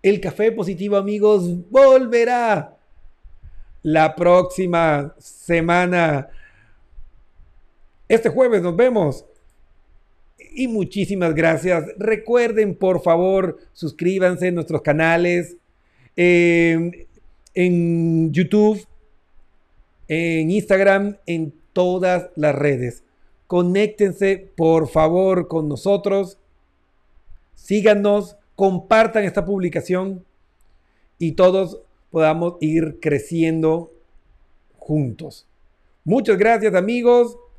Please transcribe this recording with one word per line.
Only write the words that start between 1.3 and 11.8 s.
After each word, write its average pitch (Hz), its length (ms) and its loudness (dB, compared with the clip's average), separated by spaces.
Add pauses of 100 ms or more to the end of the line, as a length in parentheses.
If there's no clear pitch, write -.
volverá 240 1040 2 (1040)
la 156 320 2
próxima 170 1040 0
semana. 170 1080 -2 (1800)
Este 226 200 2
jueves 233 340 0
nos 170 140 -4
vemos. 214 480 0 (1300)
Y 254 140 -4
muchísimas 190 680 -4
gracias. 165 500 0 (140)